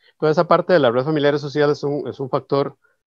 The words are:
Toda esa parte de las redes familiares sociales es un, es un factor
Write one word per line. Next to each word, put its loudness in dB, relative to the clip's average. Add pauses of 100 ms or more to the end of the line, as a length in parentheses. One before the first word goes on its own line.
(180)
Toda 0
esa 2
parte 2
de 6
las 4
redes -2
familiares 0
sociales 0
es -10
un, -6
es -12
un -8
factor -2 (340)